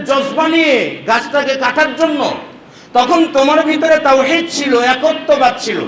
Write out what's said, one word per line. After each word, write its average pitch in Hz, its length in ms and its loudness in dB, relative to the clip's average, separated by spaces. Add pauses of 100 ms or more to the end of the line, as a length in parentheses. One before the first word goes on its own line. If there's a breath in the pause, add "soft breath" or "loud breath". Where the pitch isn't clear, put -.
জজবা 277 440 0
নিয়ে 320 260 2 (320)
গাছটাকে 269 480 -2 (100)
কাটার 302 320 0
জন্য, 302 240 0 (720 loud breath)
তখন 262 280 2 (120)
তোমার 285 280 4 (100)
ভিতরে 320 260 2 (100)
তাওহীদ 277 380 2 (120)
ছিল, 277 160 -2 (200)
একত্ববাদ 262 640 0 (100)
ছিল, 196 240 -4